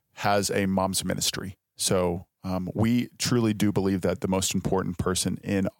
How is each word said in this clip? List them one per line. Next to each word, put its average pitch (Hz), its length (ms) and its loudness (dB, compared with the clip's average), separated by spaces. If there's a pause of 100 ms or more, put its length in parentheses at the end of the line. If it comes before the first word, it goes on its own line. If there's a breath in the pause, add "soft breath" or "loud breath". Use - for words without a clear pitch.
(140)
has 101 360 2
a 101 160 2
mom's 95 380 0
ministry. - 520 -4 (200)
So, 90 500 0 (180)
um, 92 300 -4
we 120 340 2 (100)
truly 117 340 2
do 104 200 2
believe 95 300 0
that 90 180 0
the 95 80 -4
most 95 260 0
important 95 440 -2
person 92 440 -2
in 95 260 0 (120)